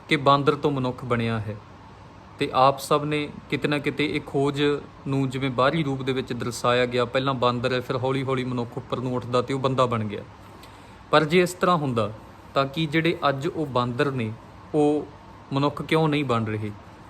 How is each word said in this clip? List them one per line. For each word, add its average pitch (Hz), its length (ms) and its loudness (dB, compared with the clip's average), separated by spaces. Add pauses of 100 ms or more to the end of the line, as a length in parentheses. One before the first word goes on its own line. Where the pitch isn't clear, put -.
ਕਿ 156 80 2
ਬਾਂਦਰ 143 380 4
ਤੋਂ 151 160 0
ਮਨੁੱਖ 131 340 -2
ਬਣਿਆ 117 340 0
ਹੈ, 104 180 -6 (840)
ਤੇ 143 140 -2
ਆਪ 139 260 4
ਸਭ 147 260 2
ਨੇ 151 240 -2 (220)
ਕਿਤੇ 143 180 0
ਨਾ 147 100 0
ਕਿਤੇ 147 380 -2
ਇਹ 147 100 -2
ਖੋਜ 143 360 0 (460)
ਨੂੰ 135 220 0
ਜਿਵੇਂ 131 200 -2
ਬਾਹਰੀ 135 320 2
ਰੂਪ 135 200 -2
ਦੇ 131 100 -2
ਵਿੱਚ 127 200 -4
ਦਰਸਾਇਆ 123 540 0
ਗਿਆ, 123 180 0
ਪਹਿਲਾਂ 135 300 0
ਬਾਂਦਰ 123 380 0
ਹੈ, 127 80 0
ਫਿਰ 131 160 -4
ਹੌਲੀ 131 260 -2
ਹੌਲੀ 127 220 -2
ਮਨੁੱਖ 123 320 -6
ਉੱਪਰ 123 240 -6
ਨੂੰ 127 160 -4
ਉੱਠਦਾ 120 260 0
ਤੇ 131 120 -4
ਉਹ 135 60 -2
ਬੰਦਾ 131 260 2
ਬਣ 117 180 -2
ਗਿਆ। 104 180 -6 (880)
ਪਰ 156 140 6
ਜੇ 165 160 4
ਇਸ 175 120 2
ਤਰ੍ਹਾਂ 180 240 2
ਹੁੰਦਾ 117 360 0 (420)
ਤਾਂ 139 120 2
ਕੀ 160 200 -2
ਜਿਹੜੇ 160 320 0 (100)
ਅੱਜ 135 180 -2
ਉਹ 160 200 -2
ਬਾਂਦਰ 123 440 0
ਨੇ 113 220 -4 (420)
ਉਹ 147 320 2 (460)
ਮਨੁੱਖ 139 300 0
ਕਿਉਂ 160 260 2
ਨਹੀਂ 147 160 0
ਬਣ 117 200 0
ਰਹੇ? 107 260 -4 (400)